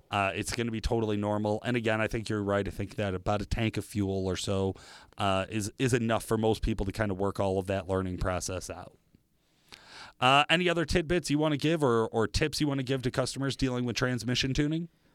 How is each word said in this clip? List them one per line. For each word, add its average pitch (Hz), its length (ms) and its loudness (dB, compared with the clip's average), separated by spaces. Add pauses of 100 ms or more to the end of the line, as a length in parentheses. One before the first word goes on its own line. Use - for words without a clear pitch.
Uh, 98 240 2
it's 104 200 -4
gonna 117 180 -2
be 113 80 -4
totally 107 380 0
normal. 104 480 0
And 120 100 -2
again, 110 240 0
I 107 80 0
think 113 220 -4
you're 107 120 0
right. 101 240 2
I - 60 -4
think 101 240 -8
that 101 180 -2
about 101 280 0
a 98 40 -4
tank 113 300 0
of 104 80 -2
fuel 98 420 -2
or 92 120 0
so, 95 360 0 (440)
uh, 95 320 2
is, 107 280 -4
is 131 160 2
enough 113 300 0
for 110 140 0
most 110 240 2
people 110 240 -2
to 95 80 -4
kind 104 180 -2
of 92 80 -4
work 98 220 -2
all 98 180 2
of 92 80 -4
that 98 220 -4
learning 95 300 -2
process 92 500 -4
out. 87 240 -14 (1300)
Uh, 139 280 6
any 175 200 2
other 165 160 0
tidbits 175 440 0
you 147 100 2
wanna 151 180 2
give 151 260 2
or, 113 240 4
or 113 180 2
tips - 360 0
you 151 60 4
wanna 139 140 0
give 131 200 -2
to 123 100 0
customers 131 460 -2
dealing 123 260 0
with 120 140 -2
transmission 127 560 0
tuning? 156 340 0 (280)